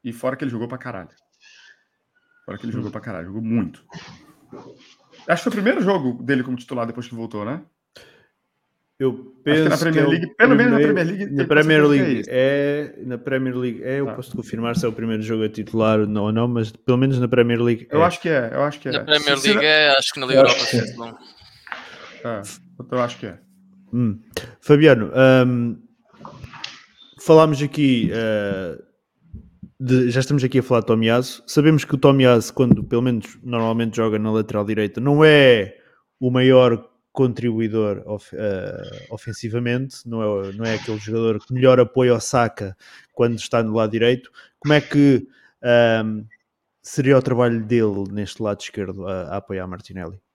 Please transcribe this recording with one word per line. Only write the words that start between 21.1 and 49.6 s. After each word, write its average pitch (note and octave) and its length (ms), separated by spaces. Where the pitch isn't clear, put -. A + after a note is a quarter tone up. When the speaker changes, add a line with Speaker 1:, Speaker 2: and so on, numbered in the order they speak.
Speaker 1:
É, G#2 120
eu B2+ 80
acho A#2+ 180
que A#2+ 80
é. F2+ 120
Speaker 2:
Hum. A2+ 280
Fabiano, C#3+ 500
hum, A#2+ 340
falámos D#3 440
aqui, C3+ 500
eh, G2+ 680
de, B2+ 300
já B2+ 100
estamos C3 240
aqui A#2+ 140
a B2 40
falar B2 180
de A#2 60
Tomiyasu. A2+ 600
Sabemos D#3 380
que - 100
o C3+ 40
Tomiyasu, C3 540
quando A#2+ 320
pelo A#2 160
menos A#2+ 420
normalmente A2+ 540
joga A2 220
na A2 120
lateral G#2+ 340
direita, G#2+ 360
não C#3+ 240
é C3 500
o B2+ 100
maior B2+ 560
contribuidor A2 920
of-, G#2 300
eh, G2 720
ofensivamente, A#2+ 880
não A2+ 160
é, G2 80
não A2 120
é A2+ 100
aquele G#2+ 240
jogador A2 420
que - 120
melhor B2+ 280
apoia B2 340
o A2 60
Saka A2 560
quando A#2+ 240
está A#2 260
no A2 120
lado A2 160
direito. A2+ 400
Como D3 120
é D3 80
que, C#3+ 460
hum, G#2+ 200
seria C#3 380
o E3+ 40
trabalho A#2 420
dele G#2+ 480
neste G2+ 300
lado G2+ 180
esquerdo F#2+ 480
a, F#2 140
a F2 160
apoiar F#2 280